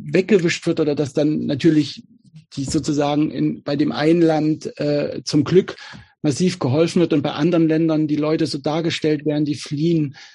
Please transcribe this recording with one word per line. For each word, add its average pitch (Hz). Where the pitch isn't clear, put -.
weggewischt 175
wird 165
oder 147
dass 147
dann 151
natürlich 151
die 139
sozusagen 147
in, 151
bei 143
dem 143
einen 160
Land, 156
äh, 147
zum -
Glück 185
massiv 170
geholfen 160
wird 165
und 147
bei 147
anderen 165
Ländern 156
die 147
Leute 151
so 147
dargestellt 156
werden, 151
die 147
fliehen, 151